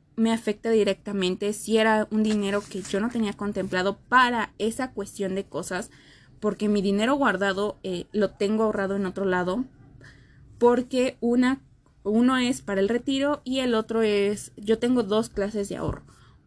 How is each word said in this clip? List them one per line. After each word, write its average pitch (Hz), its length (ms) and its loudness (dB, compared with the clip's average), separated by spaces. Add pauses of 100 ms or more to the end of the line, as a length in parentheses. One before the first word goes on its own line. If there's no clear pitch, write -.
(160)
me 226 160 2
afecta 226 380 -2
directamente. 202 800 0
Si 214 260 0
era 220 320 4
un 214 120 0
dinero 208 460 0
que 190 140 -8
yo 196 180 -4
no 233 100 -2
tenía 214 220 -2
contemplado 196 640 -4 (100)
para 240 500 2
esa 226 340 -4
cuestión 196 420 -6
de 190 100 -4
cosas, 185 460 -8 (500)
porque 208 280 -2
mi 208 140 2
dinero 208 320 2
guardado, 202 680 0
eh, 180 300 -6
lo 202 180 0
tengo 214 340 0
ahorrado 196 320 -2
en 196 100 -2
otro 190 180 -4
lado, 185 400 0 (920)
porque 247 640 2
una, 247 400 2 (420)
uno 240 340 4
es 254 260 0
para 196 180 -2
el 196 80 4
retiro 269 560 0
y 262 160 -2
el 247 140 0
otro 220 280 0
es, 208 540 0
yo 214 220 0
tengo 240 240 2
dos 214 260 0
clases 202 400 -4
de - 80 -8
ahorro. - 280 -6 (420)